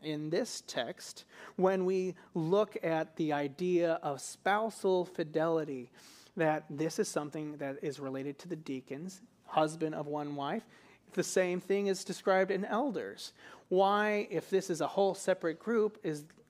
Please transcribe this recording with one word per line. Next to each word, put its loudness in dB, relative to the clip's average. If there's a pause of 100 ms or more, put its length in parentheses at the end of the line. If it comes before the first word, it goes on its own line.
in -4
this -2
text. -6 (320)
When 4
we 0 (180)
look 2
at -2
the 0
idea 2
of -4
spousal 0
fidelity, 0 (460)
that 2
this 0
is 0
something -4
that -6
is -6
related -6
to -16
the -6
deacons, -8 (260)
husband 0
of -6
one -6
wife. -4 (480)
The 0
same 2
thing 0
is 0
described 2
in 0
elders. -4 (340)
Why, 4
if -2
this 2
is -2
a 2
whole 2
separate 0
group, 2
is -4 (260)